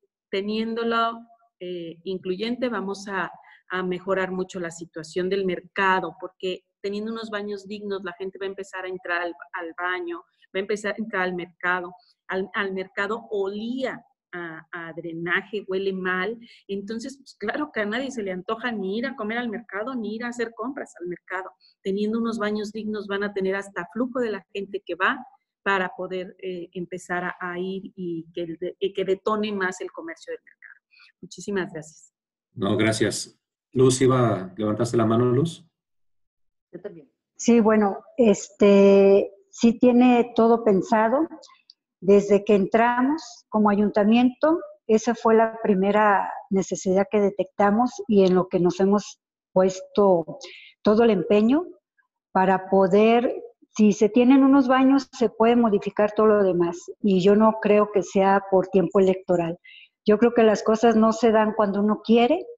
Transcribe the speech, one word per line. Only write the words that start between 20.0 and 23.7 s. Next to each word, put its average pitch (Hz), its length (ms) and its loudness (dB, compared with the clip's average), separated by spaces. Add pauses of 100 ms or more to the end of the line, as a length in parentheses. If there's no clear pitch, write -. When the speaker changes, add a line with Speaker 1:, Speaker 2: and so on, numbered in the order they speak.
Speaker 1:
ir 226 80 -10
a 240 40 -8
hacer 233 260 -8
compras 254 460 -10
al 175 60 -10
mercado. 185 440 -10 (320)
Teniendo 208 360 -4
unos 226 200 -4
baños 208 340 -4
dignos, 214 340 -8
van 202 160 -6
a 208 100 -6
tener 190 220 -2
hasta 196 380 -10